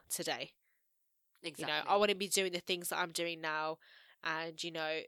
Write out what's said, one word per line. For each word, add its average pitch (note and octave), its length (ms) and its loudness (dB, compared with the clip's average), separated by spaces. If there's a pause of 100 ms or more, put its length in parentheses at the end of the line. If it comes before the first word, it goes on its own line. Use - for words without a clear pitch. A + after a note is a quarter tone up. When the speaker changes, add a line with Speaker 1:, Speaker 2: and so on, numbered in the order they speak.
Speaker 1:
today. D3 440 -4 (880)
Speaker 2:
Exactly. D3+ 340 -2
Speaker 1:
You D3+ 80 0
know, - 60 2
I G3 60 8
wouldn't G3+ 240 6
be G3+ 80 -2
doing F#3+ 240 2
the F3 80 -2
things F3 300 -2
that D#3+ 80 0
I'm F3 140 0
doing E3+ 280 -2
now. D#3 380 -2 (440)
And, D#3+ 400 -4
you F3 80 -6
know, D#3+ 380 -2